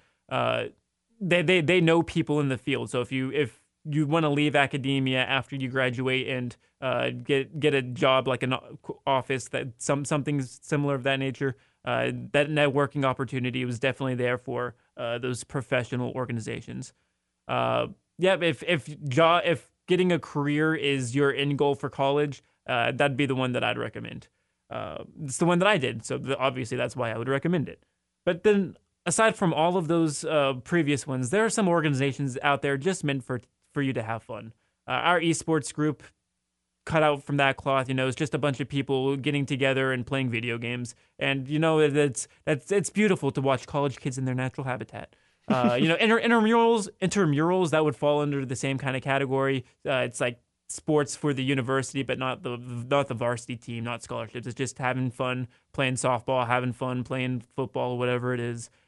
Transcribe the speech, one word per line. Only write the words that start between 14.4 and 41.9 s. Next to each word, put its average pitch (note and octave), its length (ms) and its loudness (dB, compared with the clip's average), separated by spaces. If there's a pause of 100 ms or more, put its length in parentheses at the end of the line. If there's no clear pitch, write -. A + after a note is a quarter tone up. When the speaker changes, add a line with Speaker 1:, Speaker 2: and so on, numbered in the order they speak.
Speaker 1:
uh, A#2+ 220 -6
those B2 260 -4
professional B2 680 -2
organizations. B2 800 -8 (560)
Uh, A#2+ 380 0 (320)
yeah, F#3 220 4
if, E3 240 0
if D#3+ 240 -2 (160)
jo-, E3 400 4
if - 260 -2 (160)
getting F3+ 260 2
a E3 60 2
career D3 560 0
is C3+ 400 -2
your C#3 200 2
end C#3+ 240 0
goal C#3+ 160 4
for C3+ 140 -6
college, C#3+ 540 0 (260)
uh, A#2+ 240 2
that'd C#3 240 2
be C#3+ 100 2
the C3 80 -2
one B2+ 180 0
that B2 120 0
I'd A#2 140 0
recommend. A#2 500 -10 (420)
Uh, G2+ 340 -10 (200)
it's C3 140 -6
the F3+ 60 2
one F3 140 4
that F#3+ 100 4
I G#3 100 4
did, A#2 260 -2
so C3 140 -4
the, C3 200 -4
obviously B2+ 380 -2
that's B2 200 -4
why A#2+ 160 -2
I A2 60 -4
would B2 100 -4
recommend C#3 400 0
it. - 140 -16 (420)
But F3 180 0
then, G3+ 340 2 (280)
aside A3 320 2
from F3 160 2
all E3 240 2
of E3 120 0
those, E3 360 0
uh, C#3+ 300 2 (100)
previous D3 420 0
ones, B2+ 240 -2
there G#3 140 2
are A3 60 0
some G#3 180 2
organizations C#3 720 0
out C#3+ 200 2
there C#3+ 140 0
just F3 280 -2
meant C#3 200 -2
for, B2+ 160 -6 (340)
for D3 80 0
you C3+ 100 0
to A#2 100 -2
have A2 200 -6
fun. A2+ 300 -14 (340)
Uh, - 60 -4
our E3 280 4
esports D#3+ 540 0
group, D3+ 280 -2 (840)
cut D#3 180 2
out D3 200 2
from D3 140 -2
that C#3 200 4
cloth, C3+ 320 0
you C3 60 -2
know, C3 140 0
it's B2 80 -2
just D#3 180 -2
a D3 40 -2
bunch C#3 220 0
of C3+ 80 -4
people C3+ 480 0
getting C#3+ 300 -2
together C3+ 460 2
and B2 140 -4
playing C3 240 -2
video A#2 280 -2
games. A#2+ 360 -8 (240)
And, C#3 300 -2
you D3+ 100 -2
know, D#3 300 4
that's, C#3+ 380 0 (180)